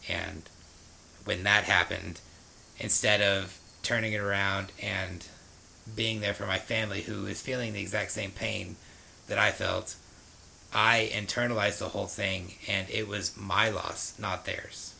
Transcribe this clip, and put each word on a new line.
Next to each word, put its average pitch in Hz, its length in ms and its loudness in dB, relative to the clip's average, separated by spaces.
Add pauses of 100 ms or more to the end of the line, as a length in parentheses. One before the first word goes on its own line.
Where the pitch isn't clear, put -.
And 87 340 -2 (800)
when 92 200 -2
that 101 200 6
happened, 90 560 2 (580)
instead 104 420 6
of 98 380 2 (240)
turning 113 320 0
it 104 60 0
around 98 520 2 (100)
and 92 440 -2 (680)
being 110 260 0
there 101 140 0
for - 120 -4
my 95 120 0
family 104 440 -2
who 101 240 -4
is - 160 -4
feeling 120 300 -2
the 101 80 -4
exact 98 300 -2
same 98 200 -2
pain 98 460 -4 (520)
that 104 100 0
I 104 120 6
felt, 92 460 -2 (760)
I 110 400 6
internalized 107 680 2
the 90 120 -2
whole 98 160 0
thing, 95 480 -2 (120)
and 98 240 0
it 107 160 0
was 101 300 -4
my 101 320 4
loss, - 500 -2
not 95 260 -2
theirs. - 560 -6